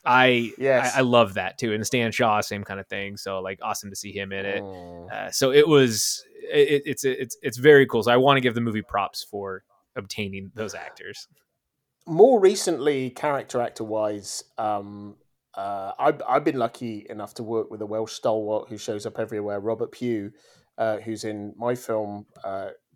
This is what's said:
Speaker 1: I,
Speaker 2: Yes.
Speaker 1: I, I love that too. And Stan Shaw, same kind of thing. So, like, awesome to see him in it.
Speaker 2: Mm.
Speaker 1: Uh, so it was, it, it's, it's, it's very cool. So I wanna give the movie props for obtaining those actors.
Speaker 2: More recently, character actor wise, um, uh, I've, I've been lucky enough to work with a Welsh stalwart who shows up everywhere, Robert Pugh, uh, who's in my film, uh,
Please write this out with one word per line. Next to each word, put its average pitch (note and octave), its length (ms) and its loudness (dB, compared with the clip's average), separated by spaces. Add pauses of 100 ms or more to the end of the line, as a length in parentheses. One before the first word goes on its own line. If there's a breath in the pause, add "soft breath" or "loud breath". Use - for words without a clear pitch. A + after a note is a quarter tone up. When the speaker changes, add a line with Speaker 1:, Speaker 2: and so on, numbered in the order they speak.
Speaker 1:
I, B2 520 4
Speaker 2:
Yes. B2+ 380 2
Speaker 1:
I, - 20 0
I C3+ 60 4
love A#2 320 6
that F#2 220 -6
too. A2+ 140 -4
And G#2+ 160 -2
Stan A#2 240 0
Shaw, G#2+ 300 2
same G2+ 240 -6
kind G2 160 -10
of F#2 60 -14
thing. G2 280 -8
So, G2 240 -8
like, F#2+ 220 -8
awesome G#2+ 280 -8
to G2 60 -14
see G#2 160 -12
him G2 220 -8
in G2 120 -6
it. G2 160 -4
Speaker 2:
Mm. F2+ 520 -14
Speaker 1:
Uh, G2+ 180 -8
so C3 220 0
it D3 120 10
was, C3 600 4 (260)
it, C#3+ 340 4
it's, C#3 200 -4
it's, B2+ 360 -4
it's A#2+ 160 -6
very C#3 280 10
cool. A2+ 180 0
So A#2 80 4
I B2 60 8
wanna C3+ 240 6
give B2 120 2
the A#2 60 -2
movie A2 220 -2
props - 420 -4
for G2 400 -10 (320)
obtaining G2 600 -8
those G#2+ 200 -8
actors. - 520 -16 (800)
Speaker 2:
More G#3 320 6
recently, D3 720 2
character C3 500 -4
actor A#2 220 -6
wise, G#2+ 600 -4 (140)
um, G#2 580 -6 (380)
uh, G2 460 -8
I've, C#3+ 280 2
I've C#3 160 2
been D3 140 0
lucky A2+ 540 -4
enough G#2+ 240 -12
to B2 80 -10
work A2 260 -4
with A2 120 -12
a G#2+ 40 -8
Welsh A2 280 -6
stalwart G#2+ 560 -2
who G#2+ 100 -12
shows G#2+ 260 -8
up A2 140 -10
everywhere, G#2 400 -6
Robert A2 320 -4
Pugh, G#2+ 400 -4 (480 soft breath)
uh, A2 180 0
who's G#2+ 260 -8
in G#2 340 -8
my A#2+ 180 -2
film, G#2+ 500 -6 (180)
uh, G2 260 -8 (260)